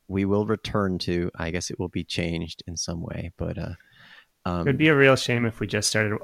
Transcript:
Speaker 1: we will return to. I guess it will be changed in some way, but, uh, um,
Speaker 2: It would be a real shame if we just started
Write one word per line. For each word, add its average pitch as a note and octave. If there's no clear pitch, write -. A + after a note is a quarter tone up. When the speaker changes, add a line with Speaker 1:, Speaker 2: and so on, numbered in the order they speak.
Speaker 1:
we G2
will G2+
return G2+
to. F2
I E2+
guess F2
it -
will F2
be F2+
changed E2+
in E2+
some E2+
way, E2+
but, F2
uh, F2
um, -
Speaker 2:
It C#3+
would C3+
be D3+
a D3+
real C3+
shame A#2+
if A2
we G#2+
just G#2
started G#2+